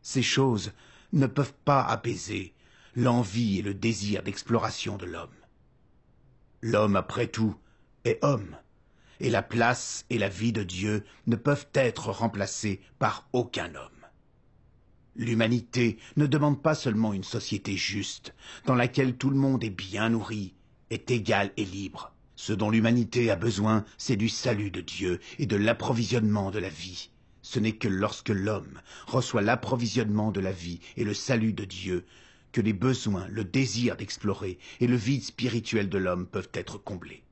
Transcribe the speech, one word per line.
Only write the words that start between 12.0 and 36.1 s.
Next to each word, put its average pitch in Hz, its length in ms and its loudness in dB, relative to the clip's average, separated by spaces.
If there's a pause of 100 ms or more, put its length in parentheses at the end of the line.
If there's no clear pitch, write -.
remplacées 104 680 -2 (180)
par - 340 -2
aucun 85 420 -2
homme. 67 160 -14 (1200)
L'humanité 113 840 2 (180)
ne 147 100 4
demande 147 360 2
pas 156 120 4
seulement 110 380 0
une 95 120 -4
société 98 520 -4
juste, - 580 -6 (300)
dans 135 100 4
laquelle 127 420 2
tout 135 140 0
le 135 60 2
monde 135 260 2
est 110 80 -2
bien 95 380 -2
nourri, 107 460 -2 (340)
est - 220 -6
égal 101 460 2
et 107 80 -2
libre. 95 500 -10 (200)
Ce - 200 -4
dont 104 160 0
l'humanité 113 600 4
a 98 60 4
besoin, 107 480 2 (140)
c'est - 180 0
du 107 140 0
salut 104 400 -2
de 90 100 -8
Dieu 90 400 -4 (180)
et 123 80 0
de 101 100 0
l'approvisionnement 107 960 2
de 104 80 -4
la 92 120 -4
vie. 87 400 -12 (320)
Ce - 160 -4
n'est 110 180 0
que - 120 -2
lorsque 101 420 -2
l'homme 95 500 -2 (260)
reçoit 120 360 2
l'approvisionnement 110 880 2
de 98 100 -2
la 95 120 -2
vie 85 280 -8 (160)
et 117 80 -2
le 104 100 -2
salut 113 380 0
de 104 120 -6
Dieu 92 420 -4 (460)
que 123 100 2
les 107 100 2
besoins, 101 560 0
le 104 160 -4
désir 117 520 0
d'explorer 101 600 -6 (220)
et 123 60 4
le 123 100 4
vide 120 260 0
spirituel 113 680 -2
de 101 80 -2
l'homme 90 280 0